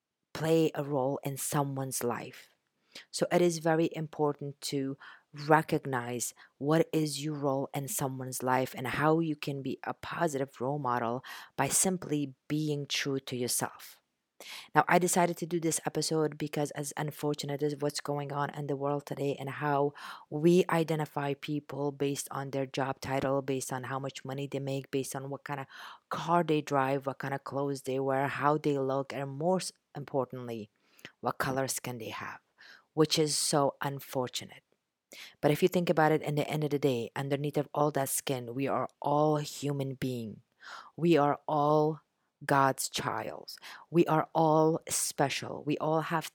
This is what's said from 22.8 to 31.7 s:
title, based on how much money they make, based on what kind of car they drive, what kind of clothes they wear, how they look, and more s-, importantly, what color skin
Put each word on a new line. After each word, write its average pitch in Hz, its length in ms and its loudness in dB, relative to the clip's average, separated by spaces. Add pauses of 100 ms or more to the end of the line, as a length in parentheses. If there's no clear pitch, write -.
title, 135 400 0
based 135 320 -4
on 127 120 -6
how 135 120 -4
much 135 260 -8
money 135 220 -6
they 135 140 -6
make, 135 320 -4
based 135 240 -2
on 135 160 -8
what 139 120 -10
kind 143 160 -6
of 135 60 -8 (440)
car 165 340 4
they 156 180 4
drive, 135 460 2
what 131 100 -4
kind 135 160 -4
of 139 100 -6
clothes 139 380 -4
they 131 160 -2
wear, 135 300 2
how 135 320 2
they 147 180 2
look, 135 340 0
and 139 160 -6
more 156 300 0
s-, - 140 -4 (240)
importantly, 123 760 -6 (500)
what 127 200 -2
color 135 280 0
skin 123 300 -6